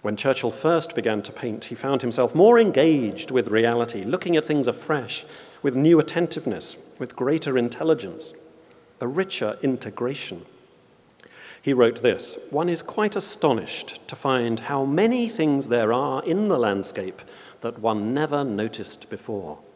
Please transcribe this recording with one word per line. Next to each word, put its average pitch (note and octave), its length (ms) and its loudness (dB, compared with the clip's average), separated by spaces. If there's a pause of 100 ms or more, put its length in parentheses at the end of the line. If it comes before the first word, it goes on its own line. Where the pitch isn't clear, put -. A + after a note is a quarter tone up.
When G#2+ 140 -4
Churchill B2+ 360 0
first D#3+ 420 0
began G#2+ 280 0
to - 100 -10
paint, A2+ 340 -8
he - 80 -12
found C3+ 260 -2
himself B2 340 0
more A3 260 8
engaged D3 680 2
with B2 180 2
reality, A#2 540 2
looking E3+ 340 0
at D3+ 80 2
things C#3+ 240 2
afresh, B2 560 -4 (380)
with C#3 120 0
new D#3 240 6
attentiveness, D#3 1000 -2
with B2 160 -10
greater C#3+ 420 0
intelligence, A#2+ 760 -2 (680)
a A#2+ 80 -4
richer C#3+ 540 -4
integration. A#2+ 840 -4 (1120)
He C#3+ 140 0
wrote A#2+ 280 6
this, G#2+ 360 0 (120)
"One D#3+ 180 0
is E3+ 140 -2
quite G#3+ 340 -2
astonished - 920 -2
to - 80 -12
find A#2+ 460 0
how C#3 240 -2
many A3 440 2
things C#3+ 400 0
there A2+ 240 2
are C3+ 300 0
in G3 260 0
the E3+ 100 4
landscape G2 640 -2 (420)
that A#2 180 -8
one G#2+ 340 0
never C#3+ 300 0
noticed A2 680 -6
before. F#2+ 480 -10 (180)